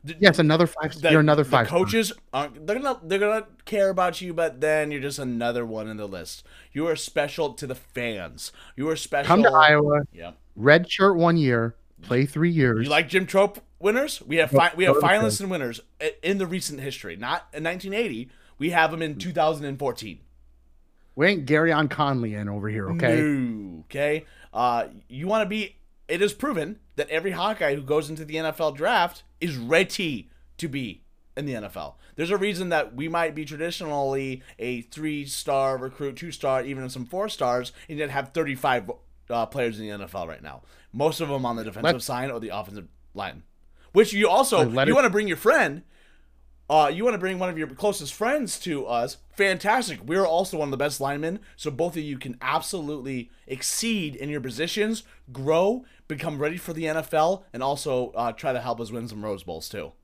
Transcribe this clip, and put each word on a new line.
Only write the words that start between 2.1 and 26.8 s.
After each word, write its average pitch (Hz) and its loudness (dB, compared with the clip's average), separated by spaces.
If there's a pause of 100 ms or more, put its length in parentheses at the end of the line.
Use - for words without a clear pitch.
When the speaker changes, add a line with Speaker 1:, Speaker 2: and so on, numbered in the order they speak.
Speaker 1:
aren't, 143 -6
they're 214 -2
gonna, 269 -4
they're 180 -2
gonna 214 0 (180)
care 196 2
about 180 0
you, 180 -8
but 160 -2
then 151 2
you're 143 -6
just 139 -6
another 120 -2
one 110 -6
in 110 -10
the 104 -8
list. 90 -12 (260)
You 156 -4
are 160 0
special 147 -4
to 147 -12
the 127 -8
fans. 101 -8 (240)
You 143 -4
are 160 0
special. 143 -2
Speaker 2:
Come 180 8
to 226 8
Iowa. 147 8 (100)
Speaker 1:
Yep. 85 -14 (180)
Speaker 2:
Red 147 6
shirt 190 4
one 170 4
year, 120 2 (280)
play 131 2
three 165 2
years. 127 4
Speaker 1:
You 143 0
like 151 2
Jim 185 2
Trope 196 2 (200)
winners? 240 0
We 156 -2
have 156 4
Speaker 2:
Go, 156 8
Speaker 1:
fi-, 170 6
we 190 4
have 175 6
Speaker 2:
go 147 6
to 170 4
Speaker 1:
finalists 208 4
Speaker 2:
Trope. - -6
Speaker 1:
and 190 -4
winners 131 -6 (180)
i-, 151 -4
in 196 0
the 190 -2
recent 160 -6
history. 131 -10
Not 131 -6
in 151 -8
nineteen 185 -6
eighty. 139 -4 (300)
We 156 -2
have 160 4
them 165 -6
in 151 -6
two 165 -8
thousand 156 0
and 139 -8
fourteen. 113 -6 (960)
Speaker 2:
We 143 4
ain't 175 2
Garyon 151 4
Conley 127 -2
in 104 -6
over 101 -6
here, 104 -4
okay? 147 4
Speaker 1:
No, 117 -2
okay? 147 -2 (280)
Uh, 117 0 (200)
you 135 -10
wanna 208 2
be, 208 -6 (300)
it 170 -2
is 202 2
proven 208 -4 (180)